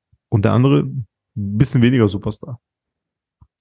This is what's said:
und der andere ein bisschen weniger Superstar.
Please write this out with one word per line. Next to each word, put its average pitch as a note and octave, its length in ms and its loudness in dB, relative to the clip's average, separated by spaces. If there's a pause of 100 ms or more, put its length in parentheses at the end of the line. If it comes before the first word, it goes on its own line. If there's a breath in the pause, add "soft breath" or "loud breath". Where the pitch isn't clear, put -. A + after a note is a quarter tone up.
(300)
und G#2+ 160 0
der G#2+ 80 2
andere C#3 300 2
ein C3+ 220 -10 (300)
bisschen G#2 460 0
weniger A#2+ 260 4
Superstar. G#2 520 -8 (1000)